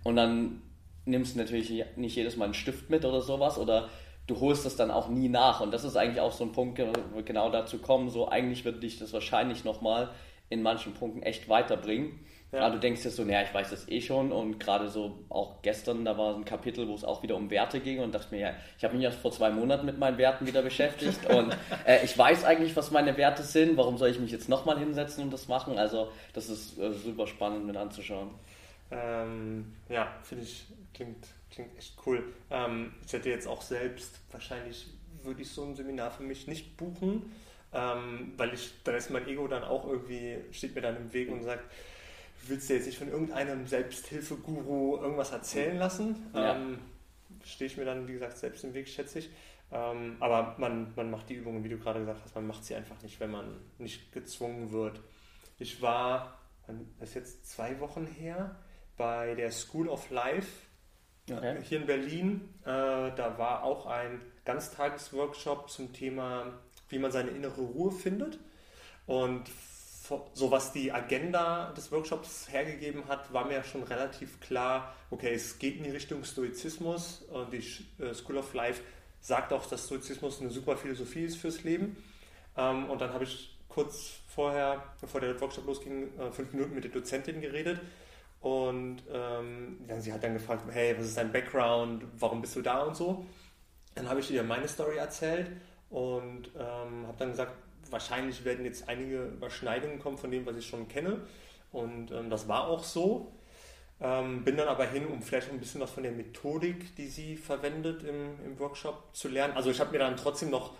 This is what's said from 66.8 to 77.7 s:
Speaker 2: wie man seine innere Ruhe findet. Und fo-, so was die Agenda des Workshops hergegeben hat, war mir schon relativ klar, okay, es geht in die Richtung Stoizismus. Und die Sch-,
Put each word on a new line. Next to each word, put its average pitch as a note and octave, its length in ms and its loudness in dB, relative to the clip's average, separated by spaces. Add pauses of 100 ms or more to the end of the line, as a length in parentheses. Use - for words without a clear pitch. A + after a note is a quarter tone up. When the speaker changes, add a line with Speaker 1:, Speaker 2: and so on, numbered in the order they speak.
Speaker 2:
wie C3+ 100 -4
man C3+ 140 2
seine B2 180 0
innere C3+ 320 -6
Ruhe D3+ 300 2
findet. G#3 460 -2 (680)
Und B2+ 420 0
fo-, - 840 -10
so C3+ 160 4
was C3 220 4
die C3 200 0
Agenda E3+ 840 0
des - 160 -12
Workshops D#3 580 -4
hergegeben D3 580 -4
hat, C#3 240 -4
war B2+ 140 0
mir C3+ 160 -2
schon B2+ 220 -6
relativ C3 560 -6
klar, C3 540 0 (160)
okay, A#2+ 220 -2
es - 260 -4
geht C#3 200 -2
in D3+ 60 -8
die C#3+ 60 -6
Richtung C#3 340 -6
Stoizismus. E3 1080 -4
Und B2 220 -6
die A#2 100 -6
Sch-, - 200 -12 (180)